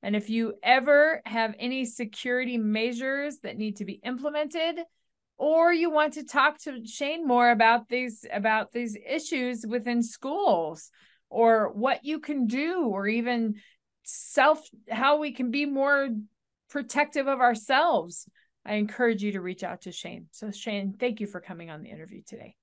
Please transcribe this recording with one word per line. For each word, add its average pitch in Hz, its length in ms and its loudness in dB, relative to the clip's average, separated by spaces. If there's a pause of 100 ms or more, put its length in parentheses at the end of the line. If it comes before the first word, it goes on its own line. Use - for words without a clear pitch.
And 202 140 -2
if 208 140 -2
you 226 240 -2 (100)
ever 285 640 4
have 220 340 -2
any 262 240 -4
security 247 760 -4
measures 247 840 -2
that - 180 -12
need 208 200 -6
to 208 80 -8
be 196 180 -10
implemented, 302 760 -4 (580)
or 330 360 4
you 339 160 2
want 302 240 2
to 302 100 -10
talk 285 360 2
to 254 260 -10
Shane 294 420 -6
more 240 220 6
about 226 400 6
these, 247 420 -4
about 214 400 0
these 233 260 -6 (100)
issues 247 580 -4
within 240 380 0
schools, 233 840 -2 (400)
or 226 420 4
what 240 320 -2
you 302 160 -4
can 277 280 -2
do, 302 380 0
or 196 220 -2
even 226 480 0 (480)
self, - 580 2 (280)
how 254 280 2
we 302 160 -2
can 254 180 -4
be 285 140 0
more 277 440 2 (600)
protective 294 580 -2
of 269 120 0
ourselves, 247 920 2 (340)
I 208 120 -6
encourage 214 480 0
you 208 80 0
to 196 100 -4
reach 180 220 -8
out 180 180 -8
to 180 100 -14
Shane. 170 380 -14
So 208 220 -12
Shane, 202 480 -6
thank 247 200 -2
you 208 60 -6
for 202 160 -10
coming 165 300 -14
on 156 100 -14
the - 80 -18
interview - 320 -18
today. - 420 -20